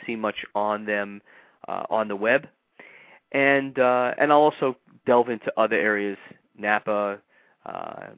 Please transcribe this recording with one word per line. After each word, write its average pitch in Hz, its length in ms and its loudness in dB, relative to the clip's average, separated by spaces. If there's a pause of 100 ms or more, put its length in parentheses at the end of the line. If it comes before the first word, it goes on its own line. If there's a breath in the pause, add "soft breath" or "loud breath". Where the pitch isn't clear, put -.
see 117 100 -6
much 107 380 -6
on 104 320 -2
them, 101 340 -4 (460 soft breath)
uh, - 240 -8
on 110 180 0
the 101 80 -6
web. 117 320 0 (840 loud breath)
And, 139 460 2
uh, 123 380 2
and 147 160 4
I'll 147 60 8
also 147 400 2 (260)
delve 120 240 4
into 113 300 -6
other 110 180 2
areas, 101 400 0 (400)
Napa, 104 600 -2 (480 soft breath)
uh, 50 400 -12 (120)